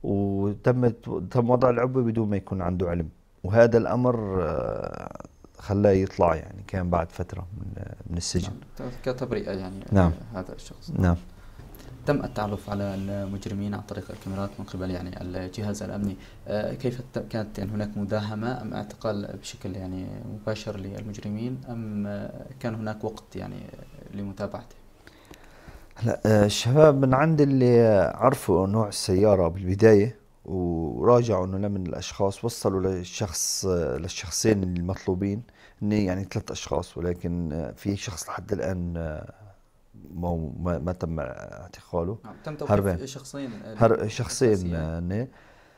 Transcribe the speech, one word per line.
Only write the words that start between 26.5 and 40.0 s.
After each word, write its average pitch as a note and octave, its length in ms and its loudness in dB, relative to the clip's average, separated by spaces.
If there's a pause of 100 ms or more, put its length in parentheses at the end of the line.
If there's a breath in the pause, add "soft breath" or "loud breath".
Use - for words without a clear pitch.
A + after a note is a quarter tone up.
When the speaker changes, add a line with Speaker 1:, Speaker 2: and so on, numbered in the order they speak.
Speaker 1:
من B2+ 80 6
عند D3+ 260 4
اللي B2+ 400 8 (340)
عرفوا G2+ 520 4
نوع G#2 220 2
السيارة F#2+ 600 4
بالبداية G2 680 6 (280)
وراجعوا F#2 1000 2
إنه F#2+ 120 -4
لمن G2+ 280 -4
الأشخاص، - 580 -4
وصلوا G2 360 0
للشخص، F#2 840 -2
آه، E2 300 0
للشخصين F#2+ 680 0
المطلوبين F#2 800 -2 (400 soft breath)
إن G#2 100 0
يعني G2 320 0
ثلاث - 260 -8
أشخاص، - 480 -4
ولكن، E2+ 540 -4
آه، D2+ 180 -6
في G2+ 260 -4
شخص - 320 -10
لحد F2+ 240 -8
الآن، F2 440 -4
آه، D#2 360 -8 (840)